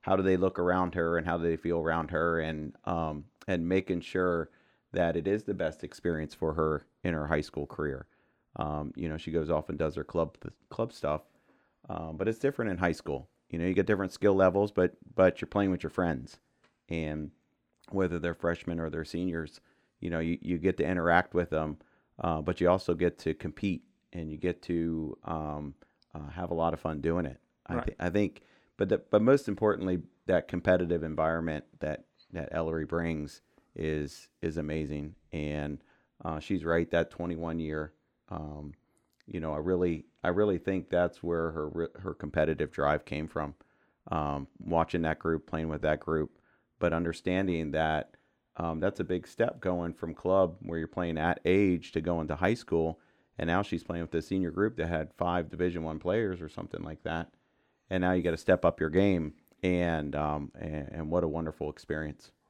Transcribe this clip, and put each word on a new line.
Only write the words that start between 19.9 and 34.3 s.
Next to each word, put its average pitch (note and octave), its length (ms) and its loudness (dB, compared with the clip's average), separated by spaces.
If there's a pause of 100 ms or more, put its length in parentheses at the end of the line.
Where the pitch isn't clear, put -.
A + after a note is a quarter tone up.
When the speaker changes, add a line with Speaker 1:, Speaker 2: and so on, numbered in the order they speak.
Speaker 1:
you F2+ 100 -6
know, E2 100 -2
you, E2 220 0
you F2 160 -2
get F2+ 200 2
to - 80 2
interact F2 480 4
with F2 160 2
them, D#2 280 -2 (420)
uh, E2 220 0
but F2+ 200 -2
you F2 80 6
also F2+ 240 2
get E2+ 260 0
to D#2+ 140 -2
compete, F2+ 500 -4 (300)
and D#2+ 180 -8
you D2+ 60 -8
get F2 260 -2
to, E2 600 -2
um, D2+ 480 -6 (420)
uh, D2 140 -10
have F2 220 -8
a E2+ 40 -2
lot E2 180 2
of D#2 60 -6
fun D#2 220 -4
doing E2 240 0
it. C2 120 -10 (300)
I F2 80 -4
Speaker 2:
Right. D#2+ 100 -2
Speaker 1:
thi-, - 140 -6
I F2 100 -2
think, G2+ 320 0 (360)
but G2 120 0
the, G#2+ 80 4
but - 240 4
most C3+ 260 6
importantly, F#2+ 520 0 (260)
that F2+ 220 2
competitive F2 560 4
environment D#2+ 640 0 (140)
that, D2+ 260 -4 (280)
that E2 180 -6
Ellery D#2+ 340 -2
brings D#2+ 560 -2 (340)
is, D2+ 540 -4 (120)